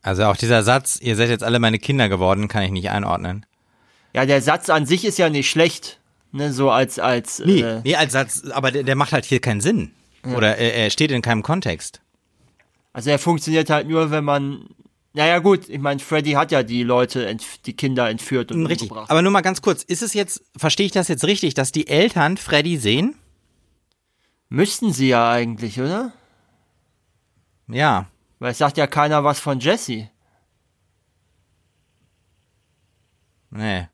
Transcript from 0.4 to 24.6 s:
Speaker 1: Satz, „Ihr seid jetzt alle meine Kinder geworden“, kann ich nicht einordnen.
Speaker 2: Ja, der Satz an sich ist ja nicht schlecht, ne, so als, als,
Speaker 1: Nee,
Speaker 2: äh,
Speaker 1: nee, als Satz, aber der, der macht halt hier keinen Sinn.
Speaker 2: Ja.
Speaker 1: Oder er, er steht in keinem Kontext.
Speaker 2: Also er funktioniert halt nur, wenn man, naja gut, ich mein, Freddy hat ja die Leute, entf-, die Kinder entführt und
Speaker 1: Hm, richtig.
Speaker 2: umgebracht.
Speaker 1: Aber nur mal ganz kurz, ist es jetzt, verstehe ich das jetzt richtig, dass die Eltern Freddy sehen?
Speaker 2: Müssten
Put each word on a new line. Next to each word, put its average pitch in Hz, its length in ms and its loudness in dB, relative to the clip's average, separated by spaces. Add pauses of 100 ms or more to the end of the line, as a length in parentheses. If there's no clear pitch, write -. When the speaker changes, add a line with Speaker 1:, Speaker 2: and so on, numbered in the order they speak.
Speaker 1:
Satz, 131 380 0
„Ihr 120 140 -2
seid 117 140 2
jetzt 113 140 -2
alle 117 160 2
meine 110 200 2
Kinder 135 280 0
geworden“, 95 400 2
kann 104 160 -2
ich 92 80 -2
nicht 92 180 -4
einordnen. 98 560 -4 (680)
Speaker 2:
Ja, 131 120 2
der 139 160 4
Satz 151 280 0
an 156 160 4
sich 175 200 0
ist 202 120 0
ja 170 120 4
nicht 143 200 0
schlecht, - 500 0 (320)
ne, 143 220 -4
so 135 180 2
als, 127 280 2
als, 120 400 -2
Speaker 1:
Nee, 180 220 4
Speaker 2:
äh, 113 220 -4
Speaker 1:
nee, 147 120 0
als 151 180 0
Satz, 135 380 -2
aber 131 200 0
der, 139 120 -2
der 135 120 0
macht 143 160 0
halt 131 140 0
hier 127 160 0
keinen 104 200 0
Sinn. 139 300 0 (340)
Speaker 2:
Ja. 127 120 -4
Speaker 1:
Oder 110 200 2
er, 117 180 0
er 110 140 0
steht 151 220 0
in 120 100 -2
keinem 113 220 0
Kontext. 147 580 -4 (920)
Speaker 2:
Also 123 160 -6
er 143 100 4
funktioniert 160 500 0
halt 147 200 0
nur, 160 200 0
wenn 151 140 -2
man, 143 460 -2 (440)
naja 165 260 2
gut, 185 280 4
ich 139 120 -10
mein, 139 200 -2
Freddy 151 340 -2
hat 151 200 2
ja 131 100 2
die 120 200 -2
Leute, 123 440 0
entf-, - 380 -10
die 127 100 -10
Kinder 127 340 0
entführt 120 420 -4
und 165 80 -4
Speaker 1:
Hm, 165 60 0
richtig. 165 240 -4
Speaker 2:
umgebracht. - 220 -8
Speaker 1:
Aber 160 100 4
nur 190 100 4
mal 202 100 4
ganz 185 200 -2
kurz, - 220 0
ist 175 200 -6
es 214 100 -6
jetzt, 202 280 -4 (140)
verstehe 147 300 0
ich 185 80 -4
das 185 160 0
jetzt 156 160 0
richtig, 185 280 0
dass 131 200 -2
die 151 140 -2
Eltern 170 500 2
Freddy 156 400 0
sehen? 135 380 0 (1300)
Speaker 2:
Müssten 190 440 0